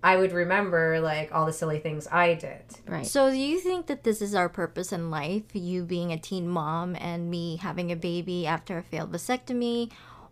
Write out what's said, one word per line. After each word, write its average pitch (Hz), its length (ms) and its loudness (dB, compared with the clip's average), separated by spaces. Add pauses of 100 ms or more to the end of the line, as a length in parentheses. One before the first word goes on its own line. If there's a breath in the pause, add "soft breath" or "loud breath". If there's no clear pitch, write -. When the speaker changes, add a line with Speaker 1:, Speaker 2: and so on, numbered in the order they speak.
Speaker 1:
I 185 140 8
would 185 160 4
remember, 175 680 4
like, 156 340 0
all 160 120 4
the 160 80 0
silly 156 260 -2
things 151 320 -6
I 170 220 6
did. 156 280 -8 (240)
Speaker 2:
Right. - 200 -6
So 269 260 6
do 262 60 0
you 294 220 0
think 359 280 -2
that 285 160 -4
this 214 180 2
is 202 140 -2
our 180 140 4
purpose 180 420 -4
in 165 180 -4
life, 160 340 -2 (100)
you 180 300 -4
being 175 280 -2
a 160 80 -2
teen 175 300 -4
mom 170 500 -2
and 170 320 -4
me 170 240 -4
having 170 360 -4
a 170 40 -2
baby 175 500 -2
after 160 320 -2
a 175 60 -6
failed 160 300 -6
vasectomy? 240 760 -2 (400 loud breath)